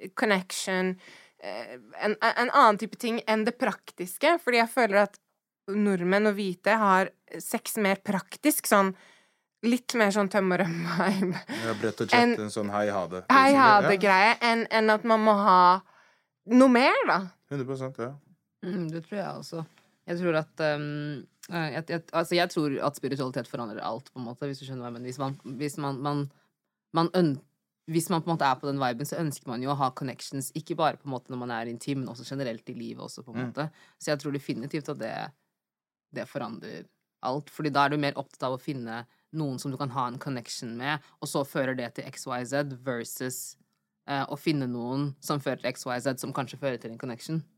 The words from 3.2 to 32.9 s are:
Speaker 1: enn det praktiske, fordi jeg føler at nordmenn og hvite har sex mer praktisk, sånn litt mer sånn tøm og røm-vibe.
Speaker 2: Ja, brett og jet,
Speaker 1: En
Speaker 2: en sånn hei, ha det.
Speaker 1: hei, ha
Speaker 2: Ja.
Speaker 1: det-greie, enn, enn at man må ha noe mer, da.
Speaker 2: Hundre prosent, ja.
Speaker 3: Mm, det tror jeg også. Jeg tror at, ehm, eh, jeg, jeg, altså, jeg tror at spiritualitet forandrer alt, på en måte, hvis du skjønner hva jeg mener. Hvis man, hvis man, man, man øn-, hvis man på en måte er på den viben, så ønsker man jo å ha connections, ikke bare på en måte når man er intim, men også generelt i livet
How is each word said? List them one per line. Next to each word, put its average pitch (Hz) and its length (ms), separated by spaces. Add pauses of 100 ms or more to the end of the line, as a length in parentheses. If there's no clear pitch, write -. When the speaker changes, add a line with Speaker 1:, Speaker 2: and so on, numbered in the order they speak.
Speaker 1:
enn 220 180
det 233 120
praktiske, 254 800
fordi 240 180
jeg 233 120
føler 208 340
at 202 140 (520)
nordmenn 196 580
og 202 80
hvite 196 420
har 190 320 (280)
sex - 400
mer 196 200
praktisk, - 680
sånn 196 280 (680)
litt 240 320
mer 214 140
sånn 202 220
tøm 190 220
og 175 80
røm-vibe. 175 760 (300)
Speaker 2:
Ja, 113 80
brett 107 280
og 110 60
jet, - 60
Speaker 1:
En 120 200
Speaker 2:
en 107 160
sånn 104 220
hei, 104 180
ha 98 180
det. 90 220
Speaker 1:
hei, 269 240
ha 233 280
Speaker 2:
Ja. 196 80
Speaker 1:
det-greie, 202 520
enn, 233 300
enn 220 180
at 214 140
man 226 200
må 214 120
ha 185 460 (680)
noe 254 220
mer, 262 260 (100)
da. 185 220 (240)
Speaker 2:
Hundre 143 160
prosent, 131 320
ja. 123 140 (500)
Speaker 3:
Mm, 180 280
det 165 140
tror 208 140
jeg 151 160
også. 156 300 (420)
Jeg 175 100
tror 175 220
at, 156 200
ehm, 147 680 (240)
eh, 165 240
jeg, 160 120
jeg, 170 160 (100)
altså, 165 220
jeg 175 140
tror 147 340
at 143 120
spiritualitet 131 520
forandrer 113 360
alt, 117 280
på - 80
en 123 60
måte, 123 220
hvis 135 120
du 139 60
skjønner 127 220
hva - 20
jeg 120 40
mener. 120 180
Hvis 127 80
man, 139 200 (180)
hvis 147 200
man, 139 240
man, 143 300 (600)
man 165 200
øn-, 156 260 (480)
hvis 160 220
man 165 140
på 170 80
en 165 60
måte 147 120
er 127 100
på - 60
den 139 140
viben, 127 260
så 147 140
ønsker 151 280
man 120 140
jo 131 80
å 143 80
ha 131 140
connections, 135 640
ikke 156 200
bare 151 220
på - 80
en 143 80
måte 123 160
når 131 80
man 123 140
er 117 160
intim, 120 320
men 127 100
også 123 160
generelt 131 440
i 127 40
livet 117 300